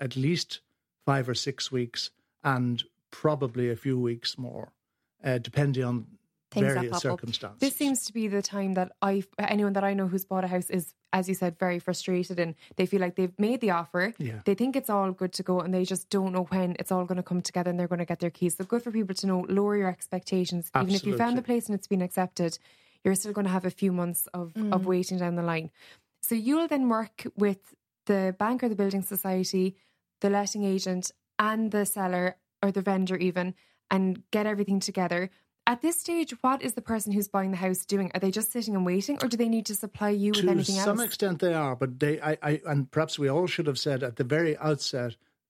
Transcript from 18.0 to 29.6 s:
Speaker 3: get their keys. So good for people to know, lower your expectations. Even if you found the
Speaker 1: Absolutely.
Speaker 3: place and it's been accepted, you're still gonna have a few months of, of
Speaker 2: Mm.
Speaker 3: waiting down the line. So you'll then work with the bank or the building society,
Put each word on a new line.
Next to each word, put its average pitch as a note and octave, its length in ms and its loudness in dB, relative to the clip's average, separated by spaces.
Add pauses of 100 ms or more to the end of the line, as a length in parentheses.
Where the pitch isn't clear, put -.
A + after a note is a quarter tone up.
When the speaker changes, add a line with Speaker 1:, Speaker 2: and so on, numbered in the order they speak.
Speaker 3:
get E3 140 -4
their E3+ 120 -2
keys. F3 260 -2
So F#3+ 80 -6
good A#3+ 180 -2
for A#3+ 80 -8
people G#3 240 -2
to G3 140 -4
know, F#3 200 2
lower G3+ 280 2
your F#3+ 120 2
expectations. F3+ 840 -2
Even F#3 180 2
if G3 140 2
you G3+ 100 2
found A#3+ 200 2
the B3 60 0
Speaker 1:
Absolutely. - 0 - (120)
Speaker 3:
place A#3 120 0
and G#3 100 -2
it's - 100 -8
been F#3+ 160 0
accepted, F3+ 560 -2 (460)
you're F#3+ 100 4
still G#3 180 -2
gonna G3+ 160 0
have F#3 160 0
a F3+ 60 -2
few G3 220 0
months F3 420 -2
of, F3 220 -6
of G3+ 260 2
Speaker 2:
Mm. - 20 -4
Speaker 3:
waiting F#3 340 0
down F3 180 -2
the E3+ 60 -2
line. E3 280 -2 (520)
So - 120 -2
you'll C#4+ 340 2
then C4+ 200 2
work A3 380 -2 (100)
with G3 400 0 (300)
the F#3+ 320 2
bank A#3+ 260 0
or A#3+ 40 2
the A3 80 -2
building G3 260 2
society, F#3 760 0 (440)